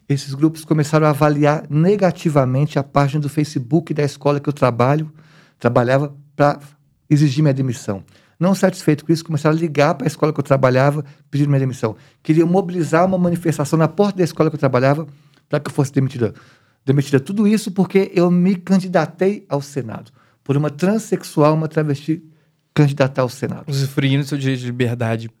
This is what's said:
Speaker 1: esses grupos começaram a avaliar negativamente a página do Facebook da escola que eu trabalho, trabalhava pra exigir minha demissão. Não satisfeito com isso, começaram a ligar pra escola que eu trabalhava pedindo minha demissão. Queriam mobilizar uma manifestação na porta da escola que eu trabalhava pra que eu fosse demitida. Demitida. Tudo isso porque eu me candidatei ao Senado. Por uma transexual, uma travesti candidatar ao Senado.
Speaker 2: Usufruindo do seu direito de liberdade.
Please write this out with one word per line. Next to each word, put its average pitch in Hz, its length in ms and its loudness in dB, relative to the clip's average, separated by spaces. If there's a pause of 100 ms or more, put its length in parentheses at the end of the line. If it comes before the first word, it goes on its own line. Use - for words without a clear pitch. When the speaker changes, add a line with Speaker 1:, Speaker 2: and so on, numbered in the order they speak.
Speaker 1:
esses 139 260 -4
grupos 156 300 -2
começaram 156 440 2
a - 20 4
avaliar 147 580 2
negativamente 151 1080 2
a 135 60 -2
página 143 360 0
do 143 80 -2
Facebook 151 640 -2
da 147 120 -2
escola 143 340 -2
que 143 100 -10
eu 143 40 0
trabalho, 143 600 0 (460)
trabalhava 127 560 2 (220)
pra 143 240 2 (500)
exigir 147 320 2
minha 147 100 4
demissão. 120 520 -4 (360)
Não 185 140 2
satisfeito 185 500 0
com 165 80 0
isso, 160 120 -2
começaram 156 320 0
a 160 40 -2
ligar 151 360 2
pra 254 100 -4
escola 160 260 -2
que - 60 -8
eu 139 60 -2
trabalhava 135 600 2 (240)
pedindo 143 200 0
minha 143 100 2
demissão. 123 380 -4 (260)
Queriam 160 240 2
mobilizar 175 580 0
uma 190 140 0
manifestação 170 580 -2
na 160 120 2
porta 196 300 -2
da 180 60 2
escola 156 240 0
que 156 60 -6
eu 139 60 -8
trabalhava 135 480 0 (400)
pra 147 100 -2
que 147 100 -10
eu - 60 -10
fosse 139 180 -2
demitida. 127 400 -2 (540)
Demitida. 139 320 2
Tudo 202 300 -2
isso 214 240 0
porque 190 420 0
eu 175 160 2
me 180 240 2
candidatei 185 920 -2
ao 143 120 -2
Senado. 117 520 -12 (320)
Por 139 120 0
uma 143 140 -2
transexual, 170 840 0
uma 156 140 -2
travesti 156 560 -4 (500)
candidatar 139 500 2
ao 123 60 0
Senado. - 380 -8
Speaker 2:
Usufruindo 139 560 0
do 139 60 -8
seu 143 100 -4
direito 135 220 -4
de 123 60 -10
liberdade. 120 640 -4 (120)